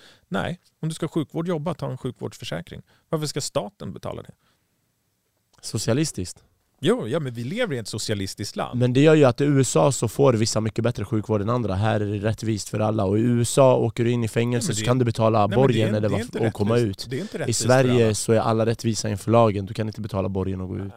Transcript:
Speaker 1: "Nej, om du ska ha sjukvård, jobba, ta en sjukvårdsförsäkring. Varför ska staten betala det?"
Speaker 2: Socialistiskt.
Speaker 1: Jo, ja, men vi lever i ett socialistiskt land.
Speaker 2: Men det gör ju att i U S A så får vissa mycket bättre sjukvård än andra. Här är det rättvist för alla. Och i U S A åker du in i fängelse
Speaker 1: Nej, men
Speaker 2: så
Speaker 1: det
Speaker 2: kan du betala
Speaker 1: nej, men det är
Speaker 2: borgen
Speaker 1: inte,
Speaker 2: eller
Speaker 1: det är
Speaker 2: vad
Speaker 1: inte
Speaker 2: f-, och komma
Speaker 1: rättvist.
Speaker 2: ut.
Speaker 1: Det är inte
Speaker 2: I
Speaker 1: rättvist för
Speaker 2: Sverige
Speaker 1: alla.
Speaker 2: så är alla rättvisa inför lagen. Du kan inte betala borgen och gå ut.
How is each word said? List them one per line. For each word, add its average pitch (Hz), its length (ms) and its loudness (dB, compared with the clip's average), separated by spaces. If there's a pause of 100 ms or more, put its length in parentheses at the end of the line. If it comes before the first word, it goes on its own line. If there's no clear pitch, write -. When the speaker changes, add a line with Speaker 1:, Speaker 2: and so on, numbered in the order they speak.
(280)
Speaker 1:
"Nej, - 320 -6 (200)
om 160 80 -4
du 160 60 -6
ska 165 120 -6
ha - 40 -12
sjukvård, 165 380 -6
jobba, 160 260 -4
ta 139 160 -8
en 127 80 -8
sjukvårdsförsäkring. - 840 -10 (260)
Varför 156 180 -4
ska 143 140 -6
staten - 520 -6
betala - 300 -10
det?" - 100 -20 (1300)
Speaker 2:
Socialistiskt. - 840 -4 (360)
Speaker 1:
Jo, 180 280 0
ja, 156 120 -2
men 127 140 -6
vi 117 100 -8
lever 190 300 -4
i 123 40 -4
ett 107 100 -8
socialistiskt 104 680 -6
land. 127 240 -4
Speaker 2:
Men 123 120 4
det 131 80 4
gör 156 140 8
ju 151 100 8
att 123 160 4
i 139 40 2
U 143 160 4
S - 160 0
A 147 160 4
så 120 160 -2
får 139 240 4
vissa 110 280 0
mycket 110 240 -2
bättre 117 200 -2
sjukvård 107 380 -2
än 107 80 -2
andra. 113 240 -2
Här 107 260 0
är 104 60 -2
det 104 120 -4
rättvist 107 500 -2
för 110 120 -4
alla. 107 240 0
Och 101 140 2
i - 20 2
U 120 220 2
S - 160 0
A 131 180 8
åker 117 280 0
du 117 60 2
in 120 140 0
i 110 40 -4
fängelse 120 380 0
Speaker 1:
Nej, - 20 -2
men 107 80 -4
Speaker 2:
så 107 60 -4
Speaker 1:
det 107 40 -4
Speaker 2:
kan 123 120 2
du 123 60 2
betala 113 340 2
Speaker 1:
nej, 101 100 4
men - 20 -4
det 92 40 -2
är 127 80 4
Speaker 2:
borgen 110 260 4
Speaker 1:
inte, 107 100 0
Speaker 2:
eller - 20 0
Speaker 1:
det 107 60 0
är 101 40 0
Speaker 2:
vad 101 100 0
Speaker 1:
inte 233 180 -8
Speaker 2:
f-, 117 80 0
och 110 60 0
komma 107 220 0
Speaker 1:
rättvist. 113 320 0
Speaker 2:
ut. 120 40 -14
Speaker 1:
Det 131 60 -6
är - 40 -6
inte 214 160 -10
Speaker 2:
I 175 40 -8
Speaker 1:
rättvist 117 200 -2
för 113 80 0
Speaker 2:
Sverige 127 380 4
Speaker 1:
alla. 107 80 2
Speaker 2:
så - 180 -2
är 110 60 4
alla 113 280 0
rättvisa 113 420 -2
inför 101 220 -4
lagen. 107 360 4
Du 104 80 -12
kan 110 120 -4
inte 107 140 -8
betala 98 280 -4
borgen 95 320 -4
och 92 80 -8
gå 95 100 -8
ut. 98 180 -10